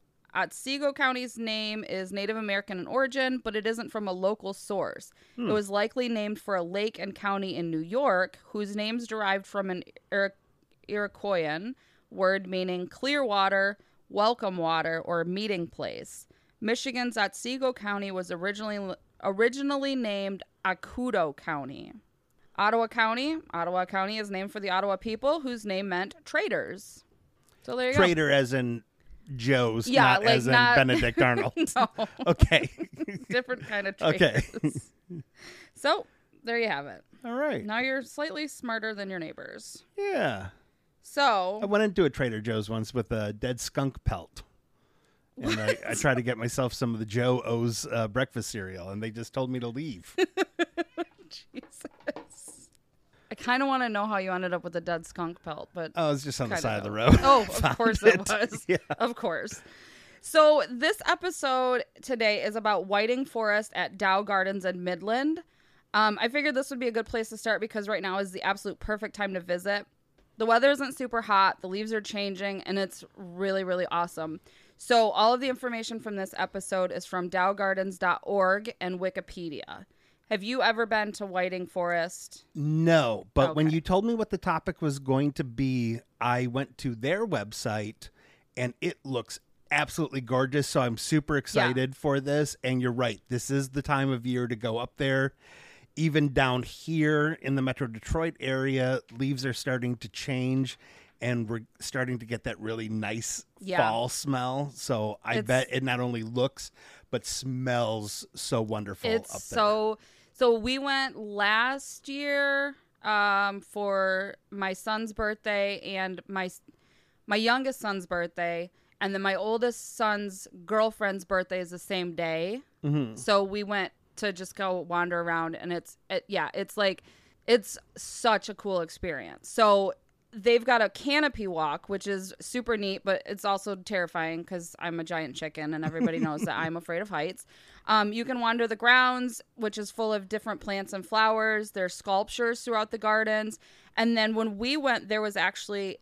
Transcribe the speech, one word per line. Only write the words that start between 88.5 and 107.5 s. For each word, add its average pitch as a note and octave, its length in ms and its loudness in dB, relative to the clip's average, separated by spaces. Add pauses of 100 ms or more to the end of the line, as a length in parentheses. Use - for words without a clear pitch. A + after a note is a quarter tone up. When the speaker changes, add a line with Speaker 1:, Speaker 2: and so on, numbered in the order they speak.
Speaker 2:
and B2 240 -2
it E3+ 240 -4
looks B2+ 360 -6 (320)
absolutely D3 500 0
gorgeous, C3 460 2
so D3 140 2
I'm A#2 160 2
super D3+ 360 0
Speaker 1:
Yeah. C#3 60 4
Speaker 2:
excited C3 580 2
for C#3 240 0
this. C#3+ 420 0
And B2+ 180 0
you're B2 120 0
right, A#2 340 -2
this B2 240 -4
is C#3 180 0
the C#3 120 -6
time C3+ 300 2
of A#2+ 140 -2
year B2 220 -2
to A#2+ 80 -4
go A2+ 220 -4
up A#2+ 200 -8
there. C3+ 360 2 (600)
Even D3+ 360 4
down B2+ 320 2
here D3+ 800 0
in C3+ 140 0
the C3+ 60 2
Metro C3 260 -2
Detroit D#3+ 520 -4
area, C3 600 0 (160)
leaves C3+ 280 -2
are B2+ 80 0
starting B2 440 -2
to - 100 -12
change, C3 720 -2 (400)
and A#2+ 300 -2
we're A2+ 160 -6 (160)
starting B2+ 380 -4
to A2+ 60 -14
get A2+ 180 -6
that A2 160 -6
really A2 280 -6
nice A2 580 -4 (140)
Speaker 1:
Yeah. F#3 180 -4 (120)
Speaker 2:
fall A#2 200 0
smell. C3+ 640 -2
So G#2+ 480 -2
I A#2 160 0
Speaker 1:
It's A2 80 -4
Speaker 2:
bet B2+ 240 2
it B2+ 120 0
not B2 160 0
only A#2+ 240 -2
looks, B2 480 -2 (380)
but A#2+ 160 -2
smells A#2+ 1000 -2 (100)